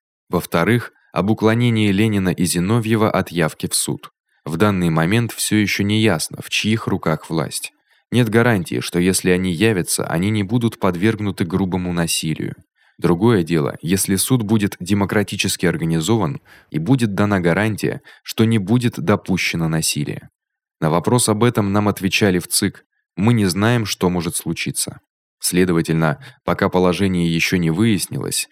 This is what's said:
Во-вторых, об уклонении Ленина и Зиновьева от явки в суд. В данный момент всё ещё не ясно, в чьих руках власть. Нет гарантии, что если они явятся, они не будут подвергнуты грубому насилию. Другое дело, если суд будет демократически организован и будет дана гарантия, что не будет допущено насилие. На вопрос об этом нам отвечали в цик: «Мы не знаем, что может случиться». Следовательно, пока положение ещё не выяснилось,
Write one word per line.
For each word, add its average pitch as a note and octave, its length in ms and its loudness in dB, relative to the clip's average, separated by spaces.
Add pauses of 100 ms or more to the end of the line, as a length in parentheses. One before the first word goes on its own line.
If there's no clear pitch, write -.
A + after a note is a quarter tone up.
(300)
Во-вторых, F2+ 600 0 (200)
об F#2+ 180 0
уклонении A2 600 2
Ленина G2+ 380 2
и F2 140 -2
Зиновьева G#2+ 680 0
от F#2 200 -2
явки E2 380 -2
в - 60 -6
суд. - 360 -4 (340)
В D#2+ 140 -6
данный F#2 320 2
момент F#2 420 0
всё - 240 -2
ещё G2+ 280 0
не G#2+ 180 0
ясно, F#2+ 400 0
в - 80 -18
чьих A2 360 -2
руках E2 440 -2
власть. - 420 -6 (400)
Нет A#2 160 2
гарантии, G#2+ 520 0
что - 180 -4
если F#2 320 2
они F#2 200 2
явятся, F2+ 560 0
они F2 220 0
не G#2+ 140 0
будут A#2 360 -2
подвергнуты G2+ 680 0
грубому F2+ 480 -2
насилию. E2 600 -4 (440)
Другое F#2 440 4
дело, D2+ 380 -2
если F#2+ 360 0
суд B2 260 0
будет G2+ 360 0
демократически G2+ 840 -2
организован E2 760 0 (300)
и - 80 -6
будет A2+ 360 0
дана G2+ 260 0
гарантия, F2 640 0 (200)
что - 220 -2
не A2+ 140 4
будет A2+ 420 0
допущено E2+ 680 0
насилие. D#2 600 -4 (520)
На D#2 100 0
вопрос A2 400 2
об G#2+ 120 0
этом A2+ 300 2
нам G#2 160 2
отвечали F#2+ 500 0
в E2+ 80 -4
цик: - 380 -2 (320)
«Мы G#2+ 160 4
не G#2+ 140 2
знаем, G#2+ 400 2
что F#2 240 0
может F2 260 -2
случиться». - 640 -6 (420)
Следовательно, E2 800 2 (260)
пока F2 240 0
положение F2+ 680 2
ещё E2 220 0
не E2+ 140 2
выяснилось, F2 800 -2